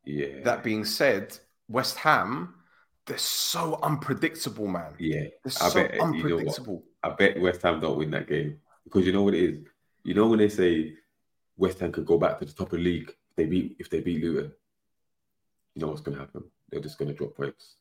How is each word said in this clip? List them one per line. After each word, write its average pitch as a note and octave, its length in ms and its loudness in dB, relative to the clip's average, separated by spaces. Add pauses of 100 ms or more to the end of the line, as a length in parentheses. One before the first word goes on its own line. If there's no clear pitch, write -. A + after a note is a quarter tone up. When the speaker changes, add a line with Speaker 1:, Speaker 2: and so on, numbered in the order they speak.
Speaker 1:
Yeah. C#2+ 380 -6
Speaker 2:
That A#2 200 0
being A2 220 -2
said, G#2+ 520 0 (320)
West C3 300 -2
Ham, C#3+ 560 0 (520)
they're - 120 -6
so - 640 -2
unpredictable, D3 840 -2
man. E2+ 300 -6
Speaker 1:
Yeah. D#2 240 -2 (200)
Speaker 2:
They're C3 100 -6 (100)
Speaker 1:
I F2 80 4
Speaker 2:
so - 120 -2
Speaker 1:
bet, - 120 -2
you - 40 -2
know D#3+ 60 2
what? D#3+ 100 0
Speaker 2:
unpredictable. D#2+ 720 -2 (180)
Speaker 1:
I E2 80 -2
bet G2 300 4
West F2+ 220 2
Ham E2 180 2
don't D#2 180 -2
win D2+ 120 -2
that - 180 -4
game, D2+ 320 -2 (240)
because F#2 220 2
you F#2 60 4
know G2 100 4
what G2+ 120 4
it E2+ 80 4
is? D2+ 240 -2 (380)
You F2 80 -4
know G#2 160 6
when A2+ 100 6
they G#2 120 6
say E2+ 440 2 (640)
West F2+ 240 0
Ham F2 100 -2
could D#2 160 -4
go E2+ 120 6
back E2 200 2
to - 60 -8
the C#2+ 80 -14
top F#2+ 200 -6
of F2 60 -2
the E2+ 60 -2
league F2 240 0 (220)
if - 60 -8
they D#2+ 100 2
beat, F2+ 320 -2
if - 100 -14
they D#2+ 120 -2
beat D#2+ 220 -2
Luton? D2 300 -2 (1200)
You D2+ 80 -8
know D#2 60 -4
what's D2+ 140 -6
gonna C#2+ 160 -6
happen? C#2+ 260 -14 (240)
They're C#2+ 120 -6
just D2 180 -12
gonna D2 160 -4
drop D2 220 -8
points. - 440 -10